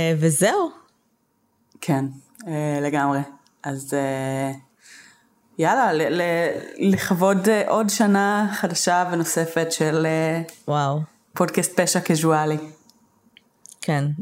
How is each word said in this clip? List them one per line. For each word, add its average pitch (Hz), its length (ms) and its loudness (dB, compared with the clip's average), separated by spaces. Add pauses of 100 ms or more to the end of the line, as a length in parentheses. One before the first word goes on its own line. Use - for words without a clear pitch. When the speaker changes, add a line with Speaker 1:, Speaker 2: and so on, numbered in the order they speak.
(180)
Speaker 1:
וזהו. 190 520 2 (1080)
Speaker 2:
כן, 139 240 -2 (440)
אה, 151 340 -4
לגמרי. 143 360 0 (440)
אז, 135 320 -8
אה, 135 580 -2 (1040)
יאללה, 196 340 2
ל-, 160 300 0
ל-, 170 260 0 (300)
לכבוד, 190 720 2
אה, 214 200 4
עוד 208 220 0
שנה 202 640 2
חדשה 180 580 0
ונוספת 165 600 -2
של, 160 340 0
אה, 160 360 0 (260)
Speaker 1:
וואו. 147 320 0 (340)
Speaker 2:
פודקאסט - 460 0
פשע 175 200 0
קזואלי. 156 580 2 (1200)
Speaker 1:
כן, 143 240 -2 (180)